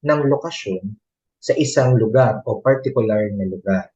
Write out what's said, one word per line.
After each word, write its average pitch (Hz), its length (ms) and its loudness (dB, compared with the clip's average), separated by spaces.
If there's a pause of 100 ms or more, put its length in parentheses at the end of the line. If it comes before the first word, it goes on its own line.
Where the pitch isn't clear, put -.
ng 147 240 0
lokasyon 104 560 -4 (560)
sa - 160 -2
isang 127 400 2
lugar - 480 2
o 110 160 -4
partikular 113 720 0
na 98 160 -4
lugar. 92 460 -2